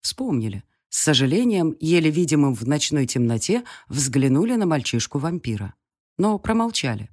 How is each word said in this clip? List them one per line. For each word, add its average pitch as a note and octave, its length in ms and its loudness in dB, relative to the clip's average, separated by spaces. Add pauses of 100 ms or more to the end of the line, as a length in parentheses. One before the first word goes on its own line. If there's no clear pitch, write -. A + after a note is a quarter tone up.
Вспомнили. A2+ 600 -4 (260)
С - 140 -4
сожалением, D#3+ 760 2
еле D#3+ 300 4
видимым D3 460 2
в A2 120 -6
ночной D3 380 0
темноте, A#2+ 580 0 (260)
взглянули C#3 640 2
на G#3+ 100 0
мальчишку-вампира. C3 1080 -4 (440)
Но G3+ 220 0
промолчали. A3 720 -2